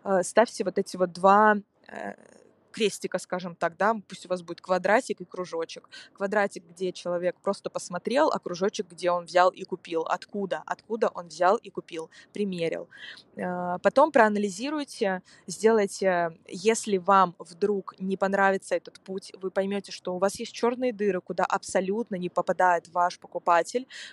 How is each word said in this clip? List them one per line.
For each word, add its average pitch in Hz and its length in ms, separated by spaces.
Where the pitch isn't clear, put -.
э, 190 180
ставьте - 420
вот 180 140
эти 190 180
вот 180 160
два, 202 440
э, - 260
крестика, 190 460
скажем 175 360
так, 170 220
да, 214 180
пусть - 180
у - 20
вас 180 140
будет 170 180
квадратик 190 600
и 180 40
кружочек. 170 640
Квадратик, 202 560
где 180 220
человек 175 520
просто 190 260
посмотрел, 220 600
а 190 100
кружочек, 185 520
где 170 200
он 175 140
взял 180 260
и 190 140
купил. 165 380
Откуда? 180 640
Откуда 214 480
он 175 120
взял 175 300
и 202 140
купил, 160 380
примерил. 170 540
Э, 180 460
потом 285 280
проанализируйте, 214 1080
сделайте, 190 840
если 208 480
вам 185 420
вдруг 190 600
не 190 180
понравится 196 580
этот - 260
путь, - 400
вы 185 100
поймете, 196 400
что 180 240
у 180 40
вас 196 220
есть 226 120
черные 247 400
дыры, 196 280
куда 185 240
абсолютно 196 720
не 180 120
попадает 175 640
ваш 180 260
покупатель, 175 680